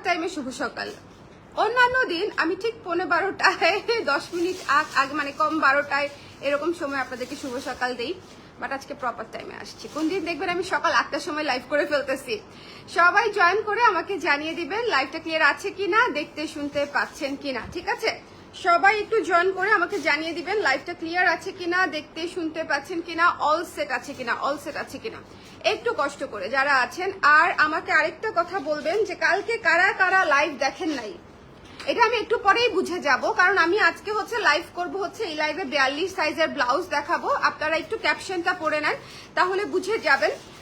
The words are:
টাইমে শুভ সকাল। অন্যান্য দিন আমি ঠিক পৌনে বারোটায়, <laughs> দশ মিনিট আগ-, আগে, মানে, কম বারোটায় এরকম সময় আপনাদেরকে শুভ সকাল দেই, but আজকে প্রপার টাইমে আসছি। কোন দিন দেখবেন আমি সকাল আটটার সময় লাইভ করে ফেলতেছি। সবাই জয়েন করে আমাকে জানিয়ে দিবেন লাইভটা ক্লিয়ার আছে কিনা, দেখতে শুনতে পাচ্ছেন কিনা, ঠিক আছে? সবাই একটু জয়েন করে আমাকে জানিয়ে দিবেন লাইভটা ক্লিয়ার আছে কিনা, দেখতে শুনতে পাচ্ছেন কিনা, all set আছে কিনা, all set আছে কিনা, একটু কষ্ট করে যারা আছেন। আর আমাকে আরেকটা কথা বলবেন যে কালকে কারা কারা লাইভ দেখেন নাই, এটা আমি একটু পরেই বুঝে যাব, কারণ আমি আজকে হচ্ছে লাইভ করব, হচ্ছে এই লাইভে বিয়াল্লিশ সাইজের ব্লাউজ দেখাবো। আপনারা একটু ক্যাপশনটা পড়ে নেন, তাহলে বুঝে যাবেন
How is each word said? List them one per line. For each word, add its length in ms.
টাইমে 260
শুভ 220
সকাল। 420
অন্যান্য 520
দিন 280
আমি 200
ঠিক 180
পৌনে 200
বারোটায়, 760
<laughs> 120
দশ 180
মিনিট 240
আগ-, 280
আগে, 180
মানে, 180
কম 280
বারোটায় 480
এরকম 320
সময় 260
আপনাদেরকে 380
শুভ 280
সকাল 300
দেই, 200
but 120
আজকে 220
প্রপার 380
টাইমে 300
আসছি। 320
কোন 140
দিন 160
দেখবেন 240
আমি 160
সকাল 280
আটটার 280
সময় 240
লাইভ 240
করে 180
ফেলতেছি। 540
সবাই 360
জয়েন 320
করে 200
আমাকে 360
জানিয়ে 340
দিবেন 320
লাইভটা 340
ক্লিয়ার 240
আছে 280
কিনা, 380
দেখতে 400
শুনতে 440
পাচ্ছেন 440
কিনা, 240
ঠিক 160
আছে? 460
সবাই 380
একটু 200
জয়েন 320
করে 200
আমাকে 260
জানিয়ে 340
দিবেন 260
লাইভটা 360
ক্লিয়ার 340
আছে 240
কিনা, 340
দেখতে 420
শুনতে 360
পাচ্ছেন 360
কিনা, 360
all 160
set 160
আছে 220
কিনা, 300
all 240
set 100
আছে 200
কিনা, 180
একটু 320
কষ্ট 280
করে 240
যারা 260
আছেন। 380
আর 360
আমাকে 340
আরেকটা 440
কথা 240
বলবেন 440
যে 100
কালকে 440
কারা 340
কারা 320
লাইভ 340
দেখেন 320
নাই, 220
এটা 180
আমি 120
একটু 220
পরেই 300
বুঝে 300
যাব, 340
কারণ 260
আমি 220
আজকে 320
হচ্ছে 260
লাইভ 260
করব, 220
হচ্ছে 280
এই 100
লাইভে 300
বিয়াল্লিশ 500
সাইজের 340
ব্লাউজ 400
দেখাবো। 400
আপনারা 480
একটু 220
ক্যাপশনটা 640
পড়ে 200
নেন, 160
তাহলে 300
বুঝে 340
যাবেন 320